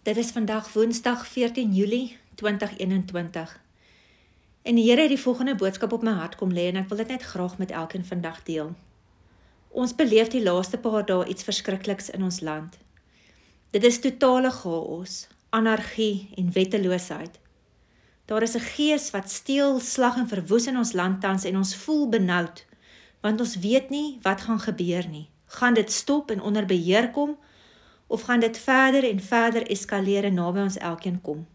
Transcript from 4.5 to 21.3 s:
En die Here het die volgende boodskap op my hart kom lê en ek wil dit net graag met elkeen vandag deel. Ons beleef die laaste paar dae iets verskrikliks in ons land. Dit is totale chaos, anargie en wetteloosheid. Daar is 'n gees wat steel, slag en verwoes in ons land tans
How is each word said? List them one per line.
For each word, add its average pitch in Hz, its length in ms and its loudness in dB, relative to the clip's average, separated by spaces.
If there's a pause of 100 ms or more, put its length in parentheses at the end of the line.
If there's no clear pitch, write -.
En 240 140 2
die 233 140 6
Here 240 120 6
het 311 80 6
die 269 100 2
volgende 254 360 0
boodskap 190 380 -2
op 226 100 -4
my 226 80 0
hart 165 240 -4
kom 185 160 -2
lê 175 200 0
en 190 100 -2
ek 190 80 -6
wil 208 80 -4
dit 226 100 -4
net 254 160 -8
graag 180 340 -6
met 185 140 -6
elkeen 165 340 -8
vandag 165 380 -8
deel. 160 320 -6 (920)
Ons 247 260 -2
beleef 226 380 4
die 247 100 0
laaste 185 340 0
paar 214 280 0
dae 180 220 2
iets 185 200 -8
verskrikliks 196 600 -4
in 190 140 -4
ons 180 180 -4
land. 160 360 -8 (920)
Dit 208 120 2
is 240 160 6
totale 254 520 4
chaos, 170 760 -8 (220)
anargie 220 880 0
en 175 160 0
wetteloosheid. 185 880 0 (880)
Daar 220 140 0
is 233 140 0
'n 233 40 0
gees 294 520 0
wat 190 180 -6
steel, 277 500 2
slag 240 380 0
en 247 100 0
verwoes 208 400 0
in 262 100 -2
ons 233 160 -2
land 190 280 0
tans 190 220 0